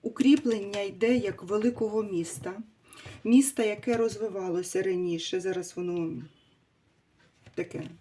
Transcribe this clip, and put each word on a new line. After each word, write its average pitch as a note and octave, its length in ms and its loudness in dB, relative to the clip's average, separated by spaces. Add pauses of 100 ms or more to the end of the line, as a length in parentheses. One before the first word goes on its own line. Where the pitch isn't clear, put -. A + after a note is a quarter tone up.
укріплення A3+ 760 4
йде G3+ 360 2
як G3+ 260 -2
великого G#3+ 600 0
міста. F3+ 520 -4 (720)
Міста, B3 400 6
яке G#3+ 320 0
розвивалося F#3+ 840 -2
раніше, F3+ 580 -2
зараз F3+ 360 -6
воно E3+ 460 -4 (1300)
таке - 280 -6 (180)